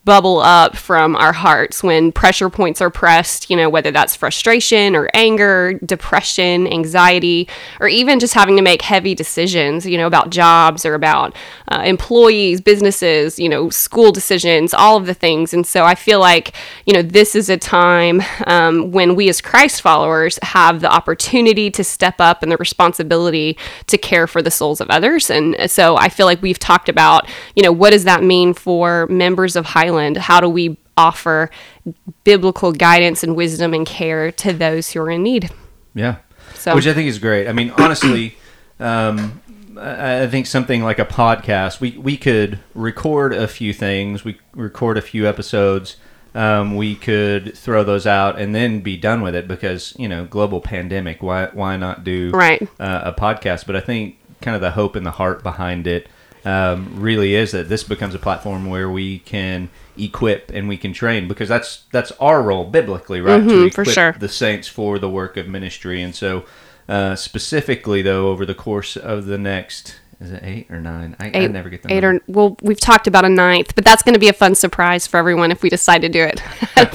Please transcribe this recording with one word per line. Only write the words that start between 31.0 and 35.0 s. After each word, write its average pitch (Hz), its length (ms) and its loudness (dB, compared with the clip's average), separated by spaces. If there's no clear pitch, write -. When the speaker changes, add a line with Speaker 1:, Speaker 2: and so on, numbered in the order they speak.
Speaker 1:
biblical 190 480 2
guidance 175 500 4
and 165 140 -2
wisdom 165 380 -2
and 160 120 -2
care 160 460 -4
to 196 200 -4
those 160 400 -2
who 165 80 -6